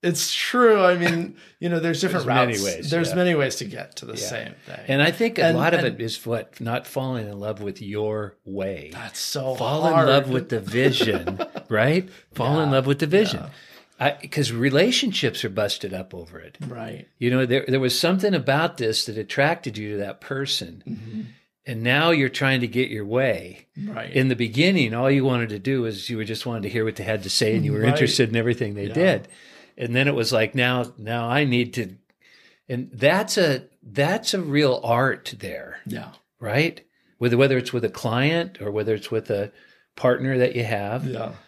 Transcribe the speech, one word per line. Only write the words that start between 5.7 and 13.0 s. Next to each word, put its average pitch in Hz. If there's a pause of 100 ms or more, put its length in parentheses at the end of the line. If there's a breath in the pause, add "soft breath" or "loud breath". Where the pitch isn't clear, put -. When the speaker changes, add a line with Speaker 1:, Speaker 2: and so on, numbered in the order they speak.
Speaker 2:
of 170
Speaker 1:
and 127
Speaker 2:
it 104
is 113
what, 117
not 120
falling 127
in 101
love 104
with 101
your 104
way. 95
Speaker 1:
That's -
so 131
Speaker 2:
Fall 151
Speaker 1:
hard. 160
Speaker 2:
in 135
love 135
with 127
the 113
vision, 107 (180)
Speaker 1:
<laughs> -
Speaker 2:
right? 151 (240 loud breath)
Fall 139
in 151
Speaker 1:
Yeah. 135
Speaker 2:
love 131
with 143